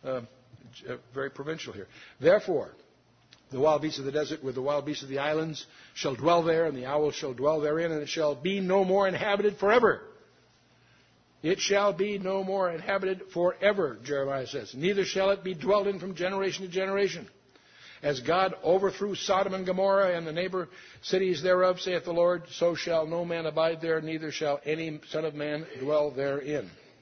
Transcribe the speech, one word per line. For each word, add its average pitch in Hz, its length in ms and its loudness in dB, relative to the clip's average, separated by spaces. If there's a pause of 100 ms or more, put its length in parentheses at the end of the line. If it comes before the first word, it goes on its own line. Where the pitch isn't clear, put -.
uh, 131 200 -6 (500)
j-, - 220 -12
uh, - 20 -12 (160)
very 135 180 -6
provincial 143 440 -10
here. 98 120 -12 (320)
"Therefore, 170 520 2 (800)
the 131 100 -4
wild 151 220 4
beasts 156 160 -4
of 135 80 -6
the 139 40 -4
desert 151 320 -4
with 131 120 -6
the 131 80 -4
wild 143 240 -2
beasts 151 160 -6
of 135 80 -14
the 135 80 -4
islands 156 480 -2 (260)
shall 143 220 -4
dwell 165 280 4
there, 165 220 4
and 151 100 -2
the 127 120 -8
owl 147 240 2
shall 135 240 -6
dwell 147 260 2
therein, 160 320 0
and 151 100 -2
it 147 60 -10
shall 151 260 0
be 180 240 -2
no 190 260 4
more 196 220 4
inhabited 202 520 0
forever." 208 420 6 (1400)
It 180 180 0
shall 202 320 2
be 202 260 -2
no 190 240 -2
more 190 260 0
inhabited 185 600 -4
forever, 175 720 2
Jeremiah 135 460 -2
says. 123 260 -10
"Neither 185 300 2
shall 190 260 2
it 196 140 0
be 185 100 -4
dwelled 190 320 2
in 196 140 -2
from 185 160 -10
generation 190 480 -2
to 175 80 -12
generation. 190 560 -2 (720)
As 143 180 0
God 180 340 2 (100)
overthrew 190 500 2
Sodom 190 400 0
and 190 100 -6
Gomorrah 190 520 2
and 170 100 -4
the 156 60 -6
neighbor 180 360 -4 (340)
cities 185 400 0
thereof, 185 380 4
saith 180 240 -2
the 170 80 -4
Lord, 175 380 2
so 170 240 0
shall 160 320 0
no 170 180 -4
man 170 220 -4
abide 160 340 2
there, 160 200 0
neither 156 320 -6
shall 143 320 -2
any 156 340 -4 (120)
son 156 140 -2
of 151 100 -4
man 147 320 -6 (120)
dwell 147 320 2
therein. 139 600 -4 (320)